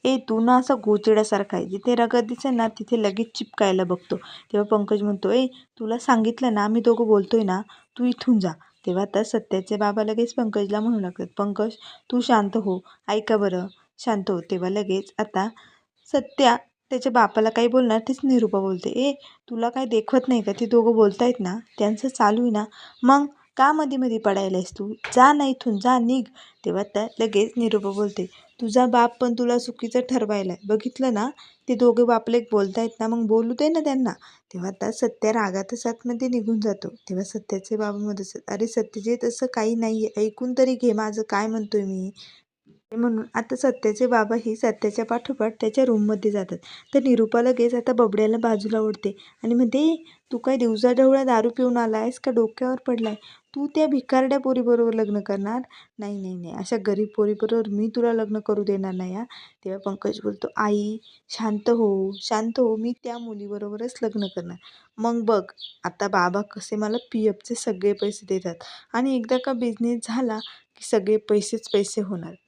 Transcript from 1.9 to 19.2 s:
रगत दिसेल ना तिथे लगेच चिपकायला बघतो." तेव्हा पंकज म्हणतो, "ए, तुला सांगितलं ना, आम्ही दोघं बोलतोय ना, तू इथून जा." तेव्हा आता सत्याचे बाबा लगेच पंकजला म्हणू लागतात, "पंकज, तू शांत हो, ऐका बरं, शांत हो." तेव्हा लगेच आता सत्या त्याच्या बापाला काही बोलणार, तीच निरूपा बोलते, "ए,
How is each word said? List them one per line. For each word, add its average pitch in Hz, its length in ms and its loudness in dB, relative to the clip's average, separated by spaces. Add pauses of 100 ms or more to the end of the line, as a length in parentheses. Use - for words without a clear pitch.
रगत 233 340 2
दिसेल 247 260 -4
ना 226 120 2 (120)
तिथे 226 240 -2
लगेच 208 320 -2
चिपकायला 190 500 0
बघतो." 180 320 -4
तेव्हा - 520 -4
पंकज 208 340 0
म्हणतो, 202 300 -2
"ए, 254 140 2 (340)
तुला 226 200 -4
सांगितलं 233 540 2
ना, 208 100 2
आम्ही 220 180 2
दोघं 233 240 4
बोलतोय 214 380 4
ना, 190 160 0 (360)
तू 240 100 -2
इथून 247 320 2
जा." 180 140 0 (340)
तेव्हा 185 160 0
आता 202 220 0
सत्याचे 214 520 -2
बाबा 208 280 0
लगेच 220 300 -2
पंकजला 214 460 -2
म्हणू 220 200 0
लागतात, 185 260 -6 (120)
"पंकज, 208 360 -2 (360)
तू 247 100 2
शांत 214 380 2
हो, 190 200 -2 (300)
ऐका 214 280 0
बरं, 185 300 0 (320)
शांत 208 320 -2
हो." 180 100 -2 (100)
तेव्हा 185 200 -2
लगेच 196 480 -4
आता 214 300 -2 (680)
सत्या 262 420 2 (340)
त्याच्या 262 220 -2
बापाला 220 380 4
काही 233 180 2
बोलणार, 233 300 4 (100)
तीच 262 160 -2
निरूपा 240 360 4
बोलते, 190 300 -2 (100)
"ए, 277 120 2 (380)